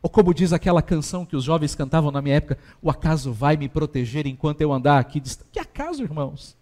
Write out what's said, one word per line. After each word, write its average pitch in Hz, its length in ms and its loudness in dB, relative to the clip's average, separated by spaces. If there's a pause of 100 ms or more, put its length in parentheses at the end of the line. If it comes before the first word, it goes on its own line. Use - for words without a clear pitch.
Ou 170 80 -2
como 180 240 6
diz 175 180 2
aquela 175 300 2
canção 175 420 -2
que - 100 -10
os 131 100 -2
jovens 151 300 0
cantavam 147 360 0
na 139 100 -4
minha 143 160 2
época, 147 220 -2 (240)
"O 160 80 0
acaso 139 420 -2
vai 143 240 2
me 143 120 -4
proteger 139 580 -4
enquanto 147 340 -4
eu 151 120 2
andar 139 260 4
aqui 127 200 -2
dist-". 131 320 -12
Que - 80 -8
acaso, 311 440 -8
irmãos? 147 600 -8